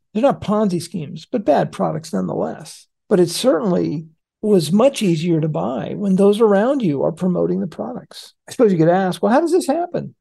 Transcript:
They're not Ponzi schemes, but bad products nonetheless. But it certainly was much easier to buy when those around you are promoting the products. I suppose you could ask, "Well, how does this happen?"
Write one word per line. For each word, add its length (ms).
They're 100
not 180
Ponzi 400
schemes, 460
but 180
bad 260
products 400
nonetheless. 760
But 120
it 100
certainly 800
was 300
much 320
easier 360
to 80
buy 480
when 200
those 260
around 400
you 220
are 80
promoting 480
the 80
products. 640
I 40
suppose 200
you 80
could 100
ask, 320
"Well, 100
how 80
does 120
this 160
happen?" 540